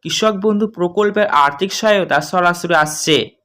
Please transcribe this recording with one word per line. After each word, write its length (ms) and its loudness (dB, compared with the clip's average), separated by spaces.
কৃষক 360 0
বন্ধু 260 0
প্রকল্পের 600 0
আর্থিক 460 2
সহায়তা 480 0
সরাসরি 540 0
আসছে। 400 0